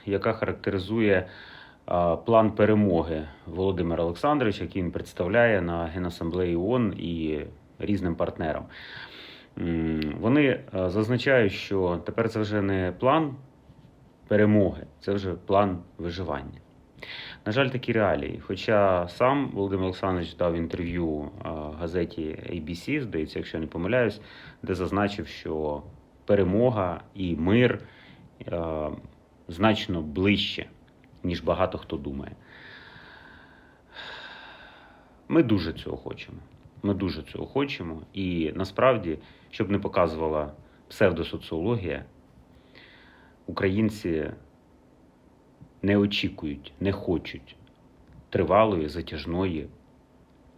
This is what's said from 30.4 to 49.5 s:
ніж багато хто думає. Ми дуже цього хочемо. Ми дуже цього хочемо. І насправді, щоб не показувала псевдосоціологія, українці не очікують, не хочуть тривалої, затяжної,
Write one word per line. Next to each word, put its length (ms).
ніж 180
багато 380
хто 180
думає. 400
Ми 140
дуже 300
цього 240
хочемо. 420
Ми 120
дуже 280
цього 240
хочемо. 560
І 420
насправді, 640
щоб 200
не 80
показувала 760
псевдосоціологія, 1160
українці 840
не 140
очікують, 840
не 120
хочуть 640
тривалої, 580
затяжної, 800